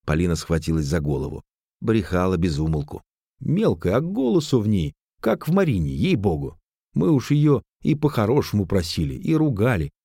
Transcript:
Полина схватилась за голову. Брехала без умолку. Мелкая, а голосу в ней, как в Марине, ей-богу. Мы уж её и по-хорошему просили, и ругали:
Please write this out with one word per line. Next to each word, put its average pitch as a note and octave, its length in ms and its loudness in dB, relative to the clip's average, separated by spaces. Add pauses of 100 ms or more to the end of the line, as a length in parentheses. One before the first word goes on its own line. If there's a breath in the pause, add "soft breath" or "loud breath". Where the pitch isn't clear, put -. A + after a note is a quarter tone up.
Полина E2 300 0
схватилась D#2+ 500 -2
за D#2 140 -2
голову. C2+ 420 -4 (380)
Брехала F#2+ 560 0
без E2 240 0
умолку. D#2+ 420 -4 (380)
Мелкая, A#2+ 560 0
а C3+ 40 2
голосу F3+ 600 0
в G#2 80 -2
ней, E2+ 260 0 (260)
как - 280 -2
в D#3 40 0
Марине, A2 400 2
ей-богу. E2+ 640 -2 (380)
Мы F3+ 160 2
уж C#3+ 220 2
её D3 300 4 (200)
и - 140 2
по-хорошему A#2 680 0
просили, E2 500 -2
и D#3+ 200 -2
ругали: A2+ 560 0 (140)